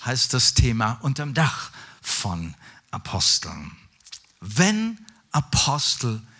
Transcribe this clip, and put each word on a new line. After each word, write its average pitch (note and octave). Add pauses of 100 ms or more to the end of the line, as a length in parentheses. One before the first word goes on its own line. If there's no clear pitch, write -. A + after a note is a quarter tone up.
heißt B2+
das -
Thema A2+
unterm C#3+
Dach - (300)
von E2+ (360)
Aposteln. - (680)
Wenn G#3 (280)
Apostel C3 (180)